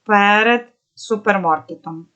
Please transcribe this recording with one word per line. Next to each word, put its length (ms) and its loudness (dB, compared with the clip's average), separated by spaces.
перед 640 2
супермаркетом. 1200 -4